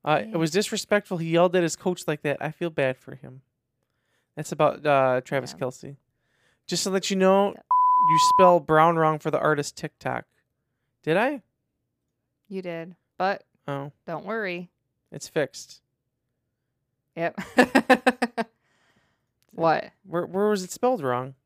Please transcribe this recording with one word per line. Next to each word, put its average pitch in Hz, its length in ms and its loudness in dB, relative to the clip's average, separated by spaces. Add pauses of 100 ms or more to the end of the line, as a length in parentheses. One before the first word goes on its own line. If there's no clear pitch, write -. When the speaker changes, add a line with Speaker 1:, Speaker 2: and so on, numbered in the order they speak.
Speaker 1:
Uh, 147 200 0
"It 220 60 -12
Speaker 2:
Yeah. 180 80 -6
Speaker 1:
was 160 140 0
disrespectful. 208 640 -2
He 165 140 -4
yelled 175 240 4
at 180 80 4
his 160 120 -2
coach - 320 -4
like 151 160 -4
that. 143 180 -2
I 151 100 -6
feel 170 180 -8
bad 135 280 -2
for 131 180 -18
him." 131 260 -20 (920)
That's 151 160 -10
about, 151 340 0
uh, 131 360 2
Travis 131 360 -6
Speaker 2:
Yeah. 135 80 -6
Speaker 1:
Kelce. 139 320 -12 (720)
Just 175 160 -4
to 202 80 -4
let 190 180 -2
you 196 60 -2
know, 190 400 4
Speaker 2:
Yep. - 100 -20 (440)
Speaker 1:
you 988 100 4 (140)
spell 180 260 8
Brown 160 380 4
wrong 156 220 2
for 151 120 -4
the 147 80 0
artist 147 380 0
TikTok. 127 480 -8 (760)
Did 160 160 0
I? 254 240 -2 (1080)
Speaker 2:
You 190 120 -10
did. 170 340 -12 (220)
But 202 280 -2 (220)
Speaker 1:
Oh. 143 260 -8 (120)
Speaker 2:
don't 165 200 -10
worry. 185 440 -6 (420)
Speaker 1:
It's - 160 -14
fixed. - 540 -6 (1300)
Speaker 2:
Yep. 165 240 -6 (160)
<laughs> 247 960 0 (1000)
What? - 400 0 (140)
Speaker 1:
Where, 175 200 -4
where 196 240 -2
was 196 140 -2
it 180 80 -12
spelled 240 300 -2
wrong? 131 340 -4 (100)